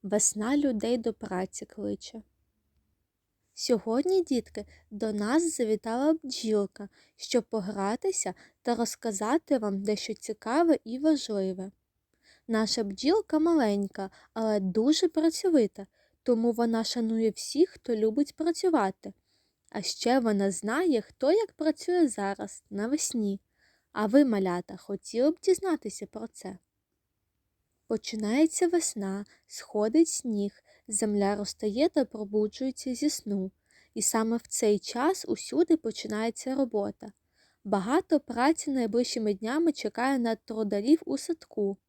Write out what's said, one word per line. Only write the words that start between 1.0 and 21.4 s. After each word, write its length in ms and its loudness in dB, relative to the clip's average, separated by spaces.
праці 520 -8
кличе. 560 -10
Сьогодні, 680 0
дітки, 420 -4
до 220 -4
нас 440 0
завітала 560 0
бджілка, 680 -2
щоб 280 -2
погратися 920 -4
та 140 0
розказати 840 -2
вам 260 -2
дещо 300 -2
цікаве 720 0
і 160 -8
важливе. 720 0
Наша 360 0
бджілка 560 2
маленька, 680 2
але 260 0
дуже 480 2
працьовита, 800 2
тому 280 2
вона 320 0
шанує 460 0
всіх, 400 0
хто 260 -4
любить 400 0
працювати. 760 0
А 120 -8
ще 380 2
вона 320 2
знає, 500 0
хто 300 -2
як 200 2